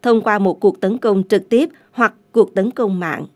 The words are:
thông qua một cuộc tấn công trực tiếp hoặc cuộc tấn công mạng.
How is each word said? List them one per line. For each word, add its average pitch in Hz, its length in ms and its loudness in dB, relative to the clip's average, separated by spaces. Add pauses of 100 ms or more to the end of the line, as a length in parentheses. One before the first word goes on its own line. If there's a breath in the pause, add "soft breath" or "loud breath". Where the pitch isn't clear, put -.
thông 226 200 2
qua 208 180 -2
một 185 200 -2
cuộc 196 220 0
tấn 208 160 -2
công 196 320 0
trực 202 200 0
tiếp 262 200 2 (220 soft breath)
hoặc 233 220 -2 (180)
cuộc 233 240 2
tấn 196 160 0
công 196 280 -4
mạng. 156 260 -6 (100)